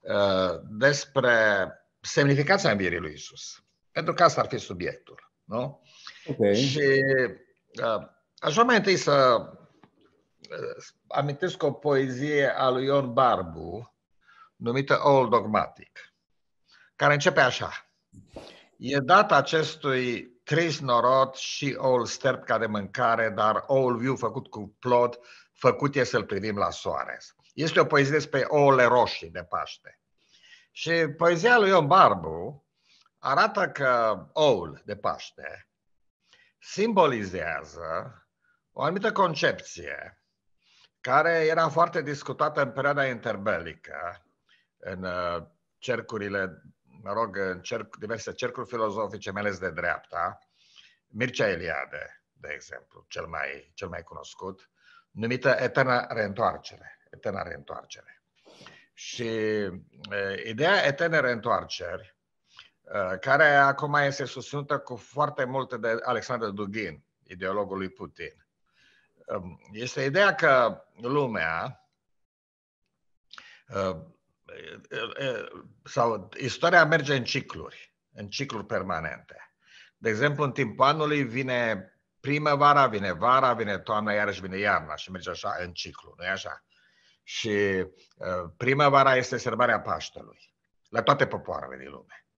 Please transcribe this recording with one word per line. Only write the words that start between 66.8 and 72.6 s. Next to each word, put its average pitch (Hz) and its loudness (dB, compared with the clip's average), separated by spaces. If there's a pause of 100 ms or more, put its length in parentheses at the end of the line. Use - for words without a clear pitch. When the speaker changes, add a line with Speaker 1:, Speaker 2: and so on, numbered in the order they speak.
Speaker 1:
ideologul 95 -6
lui 95 -6
Putin, 82 -16 (800)
em, 90 -10 (120)
este 123 -8
ideea 170 2
că 131 2 (180)
lumea, 113 -4 (1800)